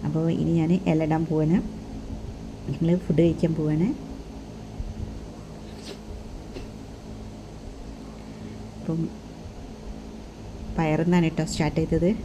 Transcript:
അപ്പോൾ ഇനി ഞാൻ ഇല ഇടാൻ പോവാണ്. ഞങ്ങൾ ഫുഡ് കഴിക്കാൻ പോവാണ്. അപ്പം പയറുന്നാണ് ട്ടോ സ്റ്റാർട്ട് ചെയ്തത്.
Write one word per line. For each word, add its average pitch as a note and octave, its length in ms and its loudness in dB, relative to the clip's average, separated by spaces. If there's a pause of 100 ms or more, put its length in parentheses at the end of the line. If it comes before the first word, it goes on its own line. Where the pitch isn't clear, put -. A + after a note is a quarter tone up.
അപ്പോൾ D#3 180 2 (160)
ഇനി D#3+ 200 4
ഞാൻ D#3+ 120 6 (200)
ഇല D#3+ 160 6
ഇടാൻ D#3+ 200 4
പോവാണ്. D#3 300 6 (1120)
ഞങ്ങൾ E3 320 4
ഫുഡ് D#3+ 200 6
കഴിക്കാൻ E3 340 4
പോവാണ്. D#3 280 4 (4000)
അപ്പം E3 180 -2 (1800)
പയറുന്നാണ് E3 580 6
ട്ടോ D#3 160 2
സ്റ്റാർട്ട് D3+ 280 2
ചെയ്തത്. E3 300 4 (140)